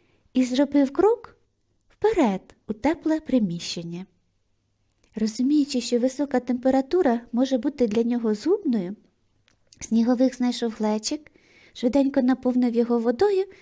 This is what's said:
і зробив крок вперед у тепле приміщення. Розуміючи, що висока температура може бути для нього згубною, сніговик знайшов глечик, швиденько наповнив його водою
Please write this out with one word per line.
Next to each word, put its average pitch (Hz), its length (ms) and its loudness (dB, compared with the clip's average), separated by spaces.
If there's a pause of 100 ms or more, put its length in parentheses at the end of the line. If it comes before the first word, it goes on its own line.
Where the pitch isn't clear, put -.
(340)
і 254 100 2
зробив 277 500 2
крок 415 440 0 (520)
вперед 294 680 0 (120)
у 214 60 -4
тепле 311 460 -2
приміщення. 175 840 -4 (1120)
Розуміючи, 254 680 0
що 240 180 0
висока 262 400 -2
температура 262 840 0 (100)
може 262 260 0
бути 254 300 -2
для 214 160 0
нього 233 300 -2
згубною, 233 640 -2 (840)
сніговик 240 560 2
знайшов 240 360 -2
глечик, 214 600 -4 (420)
швиденько 269 480 0
наповнив 247 540 0
його 240 240 0
водою 370 460 0 (160)